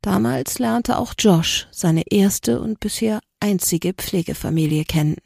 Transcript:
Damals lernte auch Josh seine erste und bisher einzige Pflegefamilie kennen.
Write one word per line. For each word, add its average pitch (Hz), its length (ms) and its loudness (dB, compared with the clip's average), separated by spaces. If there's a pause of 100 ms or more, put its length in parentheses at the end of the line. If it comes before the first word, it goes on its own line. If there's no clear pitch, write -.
Damals 220 580 -2
lernte 240 400 0
auch - 180 -6
Josh - 540 4
seine 160 400 0
erste 202 500 2
und 220 200 -6
bisher 214 400 -2 (180)
einzige 185 560 0
Pflegefamilie 156 920 -2
kennen. 151 420 0